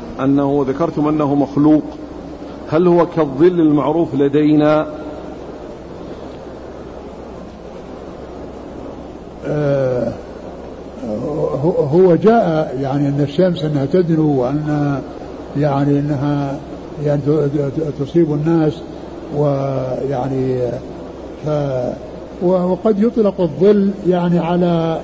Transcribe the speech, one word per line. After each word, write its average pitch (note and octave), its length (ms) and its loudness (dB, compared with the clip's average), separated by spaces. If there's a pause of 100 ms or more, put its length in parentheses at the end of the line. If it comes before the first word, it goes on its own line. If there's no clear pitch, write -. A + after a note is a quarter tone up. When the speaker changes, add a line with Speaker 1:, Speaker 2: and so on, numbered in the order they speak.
(200)
Speaker 1:
أنه C#3 480 2
ذكرتم D3+ 400 0
أنه D3+ 260 2
مخلوق، C#3+ 480 4 (880)
هل E3+ 160 4
هو E3+ 200 6
كالظل D#3+ 540 4
المعروف D3+ 540 2
لدينا؟ D3+ 720 4 (4000)
Speaker 2:
آه، C3+ 680 0 (1500)
هو، E3 80 2
هو E3 440 4
جاء، D#3+ 640 4
يعني، C#3 280 0
أن C#3+ 120 0
الشمس E3+ 440 2
أنها C#3+ 220 0
تدنو، D#3 560 2
وأن، D3 580 0 (580)
يعني، C#3+ 400 2
أنها، C#3+ 600 -2 (460)
يعني، C#3+ 220 2
ت-، C#3+ 40 4
ت-، D3 720 0
تصيب D#3 300 2
الناس، D#3 400 2 (640)
ويعني، C3+ 1200 -2 (880)
ف-، C#3+ 460 -2 (500)
و-، F3 80 2
وقد F#3 520 2
يطلق G#3+ 380 2
الظل، G3 500 4 (180)
يعني، F3 300 4
على، E3+ 640 2